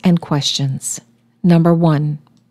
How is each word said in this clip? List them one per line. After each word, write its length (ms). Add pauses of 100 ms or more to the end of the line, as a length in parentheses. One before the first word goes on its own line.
and 160
questions. 800 (440)
Number 320
one, 420 (340)